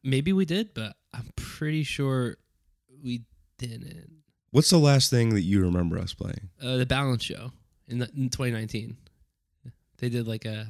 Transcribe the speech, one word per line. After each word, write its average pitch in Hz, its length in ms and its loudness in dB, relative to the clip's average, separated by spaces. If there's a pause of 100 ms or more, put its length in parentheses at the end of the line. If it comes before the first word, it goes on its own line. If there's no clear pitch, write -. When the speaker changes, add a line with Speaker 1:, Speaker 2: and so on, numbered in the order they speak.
Speaker 1:
Maybe 139 300 2
we 190 120 4
did, 196 280 -4
but 110 220 -10 (180)
I'm 117 220 -12
pretty 156 480 -4
sure 131 540 -2 (640)
we 123 200 -6 (360)
didn't. 117 520 -14 (400)
Speaker 2:
What's 151 180 6
the 170 100 8
last 143 300 6
thing 117 260 4
that 101 60 4
you 95 200 4
remember 87 380 2
us 90 140 -6
playing? - 360 -8 (120)
Speaker 1:
Uh, 127 160 -2
the 127 80 2
Balance 131 380 0
Show - 280 -10 (360)
in 120 120 -4
the, 123 160 -4
in 131 140 -2
twenty 123 220 -2
nineteen. 110 460 -6 (1000)
They 123 100 -2
did, 117 180 -2
like, 110 180 -6
a, 110 240 -8